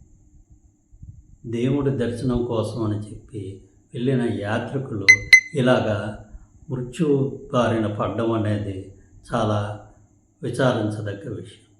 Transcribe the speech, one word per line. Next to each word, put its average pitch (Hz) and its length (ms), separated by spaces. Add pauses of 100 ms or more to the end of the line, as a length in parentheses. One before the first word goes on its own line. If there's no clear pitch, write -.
(1500)
దేవుడి 131 440
దర్శనం 120 540
కోసం 113 400
అని 104 140
చెప్పి - 440 (520)
వెళ్ళిన 127 280 (180)
యాత్రికులు 110 680 (480)
ఇలాగా 120 420 (760)
మృత్యు 127 380 (440)
బారిన 110 340
పడడం 110 460
అనేది 104 440 (520)
చాలా 107 300 (840)
విచారించదగ్గ 107 920
విషయం. - 320 (140)